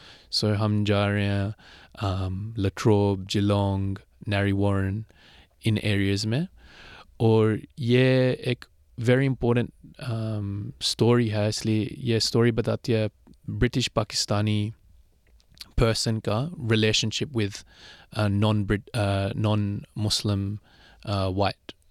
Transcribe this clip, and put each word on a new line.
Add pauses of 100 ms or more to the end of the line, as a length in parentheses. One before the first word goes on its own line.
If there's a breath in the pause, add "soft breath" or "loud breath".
(440 loud breath)
So
ہم
جا
رہے
ہیں، (440 loud breath)
آم،
لٹروب،
جیلانگ، (320)
نیری
وارن، (640 soft breath)
ان
ایریاز
میں۔ (720 loud breath)
اور (240)
یہ
ایک (460)
very
important، (320)
آم، (100)
اسٹوری
ہے،
اس
لیے
یہ
اسٹوری
بتاتی
ہے (420)
برٹش
پاکستانی (1080)
پرسن
کا (220)
relationship
with، (540 loud breath)
آ،
non-Brit-،
آ،
non-Muslim، (500 soft breath)
آ،
white، (160)